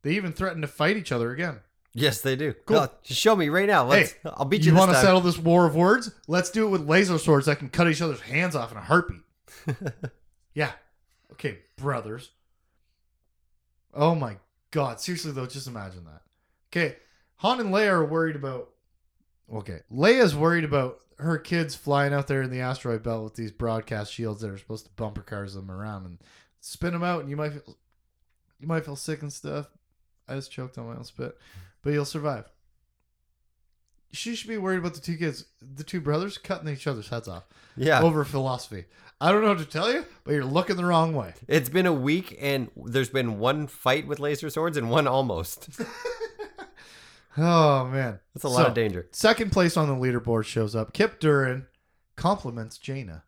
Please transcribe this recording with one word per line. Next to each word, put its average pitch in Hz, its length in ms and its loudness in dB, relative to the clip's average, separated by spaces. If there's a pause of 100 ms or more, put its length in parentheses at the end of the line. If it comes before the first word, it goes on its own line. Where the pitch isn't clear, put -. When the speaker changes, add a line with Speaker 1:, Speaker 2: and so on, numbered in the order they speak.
Speaker 1:
They 147 100 -2
even 185 200 -2
threaten 170 300 -4
to 143 60 -6
fight 180 280 0
each 180 160 -6
other 117 200 0
again. 143 280 -6 (360)
Speaker 2:
Yes, 113 260 0
they 135 120 0
do. 139 200 -4 (120)
Speaker 1:
Cool. - 120 4
Speaker 2:
Oh, 139 100 2 (160)
just - 160 -4
show 220 160 6
me 156 140 2
right 190 180 2
now. 160 180 6
Let's, 151 260 6
Speaker 1:
Hey, - 120 -20
Speaker 2:
I'll 151 220 -4
beat 156 160 2
you 156 40 6
Speaker 1:
you 160 60 10
Speaker 2:
this 165 80 10
Speaker 1:
wanna 185 140 8
Speaker 2:
time. 131 100 8
Speaker 1:
settle 185 160 8
this 175 180 2
war 170 280 6
of 151 100 2
words? 214 340 4 (160)
Let's 180 240 0
do 220 160 2
it 202 40 0
with 165 180 0
laser 180 300 4
swords 143 280 4
that 143 140 2
can 135 80 -10
cut 170 200 4
each 156 140 0
other's 143 180 -4
hands 156 360 -2
off 113 160 -6
in 110 60 -14
a 104 40 -12
heartbeat. 147 400 2 (440)
Speaker 2:
<laughs> 143 80 -2 (800)
Speaker 1:
Yeah. 147 180 -2 (600)
Okay, 104 260 -10 (180)
brothers. 123 540 -8 (1600)
Oh 160 220 2
my 117 240 -4 (320)
God. 131 300 -4
Seriously, 165 320 -8
though, 131 140 -8
just 135 220 -12
imagine 95 360 -14
that. 78 180 -20 (500)
Okay, 165 240 -2 (400)
Han 240 240 0
and 202 100 -2
Leia 202 200 2
are 175 140 4
worried 160 320 -2
about, 131 340 -10 (840)
okay, 98 280 -10 (120)
Leia's 190 420 6
worried 160 300 2
about 139 340 -2 (200)
her 156 200 -2
kids 160 380 -4
flying 143 360 0
out 139 140 -2
there 135 160 -2
in 127 80 -4
the 127 100 -6
asteroid 123 440 -4
belt 113 200 -4
with 110 120 -12
these 110 160 -8
broadcast 113 600 -4
shields 110 300 -6
that 107 80 -8
are 98 80 -12
supposed 110 280 -14
to - 60 -20
bumper 107 300 -8
cars 101 320 -10
them 95 160 -14
around 98 360 -10
and 87 120 -18 (420)
spin - 340 -8
'em 170 100 -4
out, 175 160 -2
and 139 100 -10
you 143 60 -8
might 151 160 -4
feel, 139 260 -18 (800)
you 139 80 -14
might 160 180 -2
feel 143 120 -10
sick 151 260 -8
and 143 100 -10
stuff. 143 360 -10 (600)
I 135 60 -10
just 139 180 -10
choked 127 260 -12
on 117 100 -12
my 117 80 -14
own 120 80 -16
spit. - 340 -12 (440)
But 143 100 -2
you'll 147 140 0
survive. 143 440 -6 (1600)
She 233 220 -8
should 220 140 -12
be 220 80 -6
worried 190 220 -2
about 170 160 -4
the - 60 -16
two 170 180 -6
kids, 160 260 -4 (160)
the 135 240 -16
two 175 160 -6
brothers, 156 380 -2
cutting 165 300 -8
each 139 180 -8
other's 117 240 -4
heads 117 180 -8
off 87 160 -12 (320)
Speaker 2:
Yeah. 135 240 4
Speaker 1:
over 156 240 4
philosophy. 131 600 -6 (340)
I 156 100 4
don't 208 120 4
know 214 80 4
what 185 80 2
to 156 80 -6
tell 196 260 -2
you, 330 140 -4 (180)
but - 80 -2
you're 139 140 0
looking 175 300 0
the 175 100 -2
wrong 165 280 4
way. 101 200 -6 (120)
Speaker 2:
It's 143 220 2
been 180 180 2
a 175 60 4
week, 151 480 0
and 139 340 -2
there's 127 360 -2
been 123 280 -2
one 139 280 0
fight 139 400 0
with 139 120 -6
laser 147 320 -4
swords 160 280 -2
and 117 120 -2
one 143 160 4
almost. 123 600 -2 (160)
<laughs> - 40 -10 (1500)
Speaker 1:
Oh, 151 500 4
man. 127 340 -6 (120)
Speaker 2:
That's 143 120 -12
a 147 40 -2
lot 127 140 4
Speaker 1:
So, 143 40 8
Speaker 2:
of 117 80 2
danger. 101 360 -2
Speaker 1:
second 220 400 2
place 175 260 4
on 151 120 2
the 139 60 0
leaderboard 120 500 0
shows 110 320 -2
up. 110 160 -6
Kip 220 260 0
Durin 135 480 2 (500)
compliments 117 600 -4
Jaina. 110 500 -12